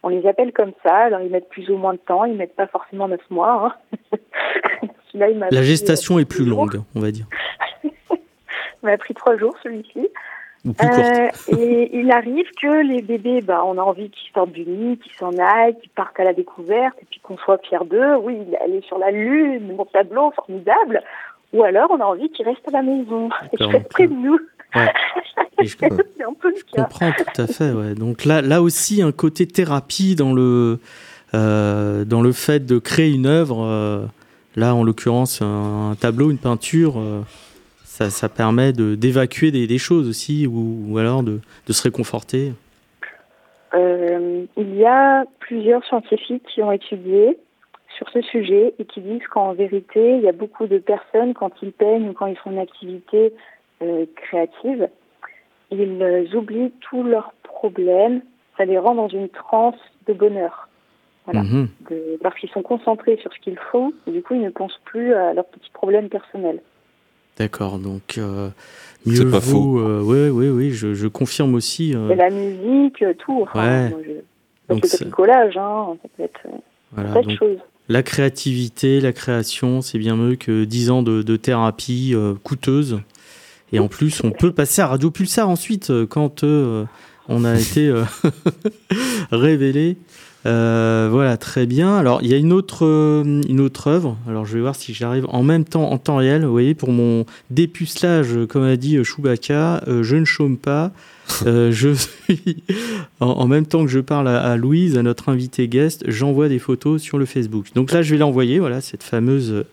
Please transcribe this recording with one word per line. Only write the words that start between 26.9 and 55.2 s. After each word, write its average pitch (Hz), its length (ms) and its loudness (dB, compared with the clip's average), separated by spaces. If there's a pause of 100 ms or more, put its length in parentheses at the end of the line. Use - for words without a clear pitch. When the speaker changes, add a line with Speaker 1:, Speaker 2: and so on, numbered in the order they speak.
Speaker 2:
tout - 300 -4
à 117 40 -2
fait, 156 260 -2
ouais. 107 220 -4
Donc 113 300 -6
là, 151 180 4
là 147 200 4
aussi, 190 400 2
un 151 100 2
côté 160 340 0
thérapie 175 720 0
dans 135 160 2
le, 123 460 2 (560)
euh, 104 680 0
dans 117 180 2
le 123 100 4
fait 147 340 0
de 123 120 4
créer 151 340 2
une 131 140 2
œuvre, 139 380 2
euh, 104 400 -2 (520)
là, 120 180 4
en 120 100 4
l'occurrence, 120 580 0
un, 104 500 -4
un - 20 -4
tableau, 120 360 0
une 135 80 -2
peinture, 131 600 0
euh, 107 220 -6 (640)
ça, - 260 -4
ça 104 180 -4
permet 117 440 2
de, 110 240 0
d'évacuer 127 560 0
des, 123 160 0
des 123 100 0
choses 156 300 0
aussi, 147 380 -2
ou, 113 420 -4
ou 107 100 -2
alors 123 240 2
de, 107 180 -4 (260)
de 113 60 -4
se - 100 -2
réconforter. 127 720 -4 (1200)
Speaker 1:
Euh, 175 720 0 (120)
il 196 200 -4
y 214 80 4
a 269 400 6 (160)
plusieurs 233 460 0
scientifiques 233 580 -4 (100)
qui 220 80 -2
ont 208 100 0
étudié 196 640 2 (600)
sur - 140 -14
ce 240 120 -2
sujet 208 560 2
et 214 60 -10
qui - 160 -16
disent 214 320 -10
qu'en 196 200 0
vérité, 202 640 2
il 240 60 0
y 196 60 4
a 175 40 2
beaucoup 214 340 -6
de 196 120 0
personnes, 220 560 -2
quand 190 160 -6 (120)
ils 196 100 -10
peignent 214 360 0
ou 190 40 -8
quand 196 140 -6
ils 190 100 -6
font - 160 -14
une 190 60 -6
activité, 190 720 -4 (500)
euh, 170 220 -4 (120)
créative, 185 720 -6 (840)